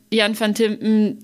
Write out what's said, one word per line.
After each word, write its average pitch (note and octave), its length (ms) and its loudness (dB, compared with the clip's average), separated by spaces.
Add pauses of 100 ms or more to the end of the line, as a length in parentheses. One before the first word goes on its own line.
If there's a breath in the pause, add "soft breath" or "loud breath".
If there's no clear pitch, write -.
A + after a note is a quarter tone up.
(120)
Jan G#3+ 280 0
van G#3+ 160 -2
Timpen G#3+ 680 0